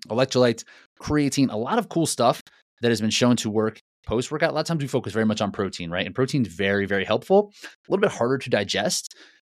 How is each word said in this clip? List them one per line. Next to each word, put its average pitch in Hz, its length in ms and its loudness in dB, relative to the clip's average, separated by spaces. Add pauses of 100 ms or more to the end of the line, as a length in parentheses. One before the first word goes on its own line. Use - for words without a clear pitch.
electrolytes, 123 540 2 (380)
creatine, 143 500 0
a 107 60 -6
lot 131 200 -4
of 226 100 0
cool 165 200 0
stuff - 340 2 (400)
that 117 80 2
has 113 100 2
been 107 120 0
shown 123 260 4
to 113 120 -4
work 107 300 -2 (280)
post-workout. 147 420 -2
A 139 40 -4
lot 151 80 -2
of 156 40 -4
times 165 160 0
we 139 60 -4
focus 110 260 -2
very 110 120 2
much 107 160 0
on 101 100 -2
protein, 90 400 -6
right? 87 140 -2
And 92 100 -10
protein's 127 320 0
very, 98 400 0
very 95 180 -2
helpful. 190 460 2 (120)
A - 40 -14 (200)
little 196 140 0
bit 208 100 2
harder 127 280 0
to 131 100 -10
digest. 104 640 -2 (300)